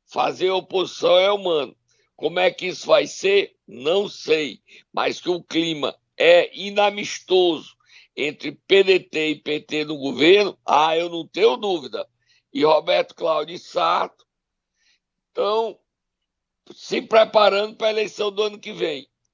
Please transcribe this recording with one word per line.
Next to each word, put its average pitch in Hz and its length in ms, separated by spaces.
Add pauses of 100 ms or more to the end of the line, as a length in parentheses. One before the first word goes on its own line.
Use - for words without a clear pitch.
fazer 151 460
oposição 175 640
é 190 140
humano. 175 420 (440)
Como 165 200
é 180 140
que 180 160
isso 170 180
vai 151 220
ser? 196 460 (120)
Não 170 440
sei. 151 500 (340)
Mas 131 280
que 151 80
o 175 120
clima 160 540 (220)
é 165 360
inamistoso 185 1200 (400)
entre 147 380 (140)
P 196 160
D 190 160
T 156 300
e 151 60
P 151 260
T 151 240
no 151 120
governo, 147 680
ah, 156 320
eu 175 120
não 170 160
tenho 233 320
dúvida. 156 480 (480)
E 139 100
Roberto 165 520
Cláudio 160 400
e 170 40
Sarto 175 680 (1040)
estão 214 500 (960)
se - 260
preparando 214 760
pra 220 120
eleição 208 400
do 202 140
ano 208 160
que 208 140
vem. 165 340 (260)